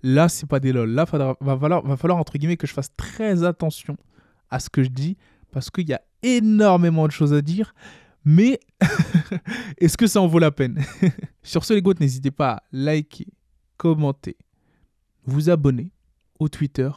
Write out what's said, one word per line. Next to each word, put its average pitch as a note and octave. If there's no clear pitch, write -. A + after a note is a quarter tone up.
là C#3+
c'est -
pas C#3
des C3
lol. A#2
Là, C3+
faudra, C#3
va C3+
falloir, D#3
va C#3
falloir F3
entre D3+
guillemets D#3+
que D#3+
je -
fasse -
très G3
attention D#3+
à B2+
ce -
que C#3
je C3
dis, C#3
parce -
qu'il F3+
y C#3+
a -
énormément G#3
de D3
choses D3
à D3
dire, F3
mais G3
<laughs> F#3
est-ce E3+
que A#3
ça G#3
en F3+
vaut E3
la D#3
peine ? C3+
<laughs> -
Sur -
ce, A3+
les G3+
goats, F#3+
n'hésitez C3+
pas C3+
à G2+
liker, D3+
commenter, D3+
vous D3
abonner C#3+
au D#3
Twitter C#3